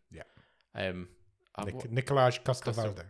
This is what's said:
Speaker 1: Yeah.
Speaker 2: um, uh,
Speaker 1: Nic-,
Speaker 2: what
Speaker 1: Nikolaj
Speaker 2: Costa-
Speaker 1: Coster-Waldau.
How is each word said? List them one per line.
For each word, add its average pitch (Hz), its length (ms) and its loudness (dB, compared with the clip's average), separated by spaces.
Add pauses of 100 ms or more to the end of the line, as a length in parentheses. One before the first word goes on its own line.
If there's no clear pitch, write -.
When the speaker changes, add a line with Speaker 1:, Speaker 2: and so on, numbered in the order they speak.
(100)
Speaker 1:
Yeah. 80 120 -16 (520)
Speaker 2:
um, 92 340 -4 (460)
uh, 101 100 -6
Speaker 1:
Nic-, 117 100 -4
Speaker 2:
what 127 200 -6
Speaker 1:
Nikolaj 127 500 4
Speaker 2:
Costa- 123 280 0
Speaker 1:
Coster-Waldau. 104 380 -2